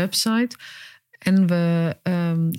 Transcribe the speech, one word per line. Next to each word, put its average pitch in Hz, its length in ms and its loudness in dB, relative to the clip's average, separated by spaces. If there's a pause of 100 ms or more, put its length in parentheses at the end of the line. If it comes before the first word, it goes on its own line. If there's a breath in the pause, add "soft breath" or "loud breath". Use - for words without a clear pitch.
website. 220 560 -2 (600 loud breath)
En 190 280 4
we, 170 560 2
ehm, 170 560 0